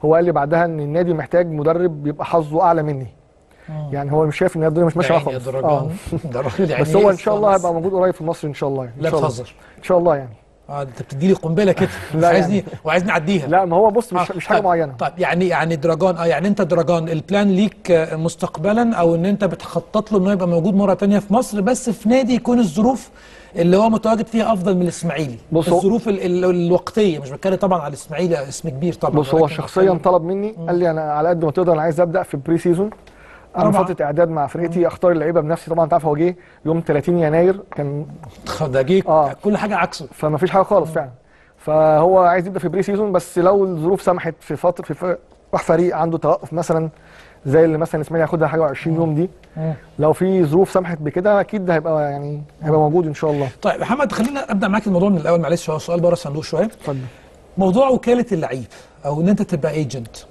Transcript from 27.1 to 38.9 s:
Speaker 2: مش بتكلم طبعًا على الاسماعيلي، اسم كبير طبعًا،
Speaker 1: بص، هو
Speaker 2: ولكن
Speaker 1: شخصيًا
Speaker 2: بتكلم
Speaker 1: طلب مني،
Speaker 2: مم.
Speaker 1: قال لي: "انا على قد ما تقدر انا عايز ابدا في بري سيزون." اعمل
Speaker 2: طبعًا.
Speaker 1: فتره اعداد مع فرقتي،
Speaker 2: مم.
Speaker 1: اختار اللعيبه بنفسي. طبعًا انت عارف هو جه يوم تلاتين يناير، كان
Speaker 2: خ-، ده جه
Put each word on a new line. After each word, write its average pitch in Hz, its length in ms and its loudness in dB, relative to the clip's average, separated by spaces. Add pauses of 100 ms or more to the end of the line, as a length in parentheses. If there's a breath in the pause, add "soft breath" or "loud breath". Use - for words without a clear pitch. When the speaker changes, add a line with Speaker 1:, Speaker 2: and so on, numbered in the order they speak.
Speaker 2:
مش 139 100 -12
بتكلم 185 260 -2
طبعًا 185 260 0
على 147 80 -8
الاسماعيلي، 151 600 -4
اسم 165 200 -10
كبير 147 240 -4
طبعًا، 151 220 -2
Speaker 1:
بص، 151 180 2
هو 160 100 4
Speaker 2:
ولكن 151 120 0
Speaker 1:
شخصيًا - 280 -2
Speaker 2:
بتكلم 185 140 4
Speaker 1:
طلب 175 260 2
مني، 202 340 -6
Speaker 2:
مم. 165 100 -8
Speaker 1:
قال 170 120 0
لي: 175 120 2
"انا 156 100 -2
على 151 280 0
قد 165 160 0
ما 151 60 0
تقدر 175 220 2
انا 156 80 0
عايز 160 200 -2
ابدا 165 220 0
في - 140 -8
بري 160 200 0
سيزون." 180 320 0 (680 loud breath)
اعمل 196 160 2
Speaker 2:
طبعًا. 190 120 4
Speaker 1:
فتره 165 200 -4
اعداد 156 240 2
مع 151 180 -2
فرقتي، 170 320 -4
Speaker 2:
مم. 175 60 2
Speaker 1:
اختار 175 260 2
اللعيبه 165 300 0
بنفسي. 156 300 -4
طبعًا 165 140 2
انت 151 80 -2
عارف 160 120 0
هو 151 100 2
جه 175 200 0 (300 loud breath)
يوم 165 160 0
تلاتين 170 380 0
يناير، 170 400 2 (160)
كان 147 300 -6 (420)
Speaker 2:
خ-، - 160 -6
ده 135 180 0
جه 185 260 2